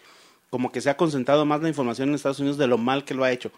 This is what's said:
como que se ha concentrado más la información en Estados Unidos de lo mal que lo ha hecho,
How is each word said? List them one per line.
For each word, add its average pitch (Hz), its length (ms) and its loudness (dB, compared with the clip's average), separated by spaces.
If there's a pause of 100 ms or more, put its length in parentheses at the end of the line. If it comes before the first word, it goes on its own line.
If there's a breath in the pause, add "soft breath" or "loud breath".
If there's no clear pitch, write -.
(500 soft breath)
como 123 220 -4
que 127 80 -6
se 139 100 2
ha 139 60 0
concentrado 147 480 2
más 147 180 0
la 165 60 0
información 135 400 -2
en 147 80 0
Estados 135 240 -4
Unidos 143 180 -2
de 143 80 2
lo 120 120 4
mal 131 260 0
que 143 100 -8
lo 131 80 -2
ha 131 80 4
hecho, 123 280 -4